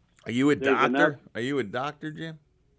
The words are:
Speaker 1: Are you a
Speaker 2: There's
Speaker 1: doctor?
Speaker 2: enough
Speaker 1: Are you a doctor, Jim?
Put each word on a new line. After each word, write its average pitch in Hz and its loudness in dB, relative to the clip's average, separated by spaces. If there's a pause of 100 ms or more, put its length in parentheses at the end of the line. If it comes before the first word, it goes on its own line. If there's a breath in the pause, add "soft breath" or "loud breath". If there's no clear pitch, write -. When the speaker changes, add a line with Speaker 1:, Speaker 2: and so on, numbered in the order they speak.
(240)
Speaker 1:
Are - -8
you 131 2
a 143 4
Speaker 2:
There's 135 2
Speaker 1:
doctor? 131 4 (200)
Speaker 2:
enough 147 -2 (140)
Speaker 1:
Are 107 -6
you 135 -2
a 120 -2
doctor, 143 -8
Jim? 160 -14 (400)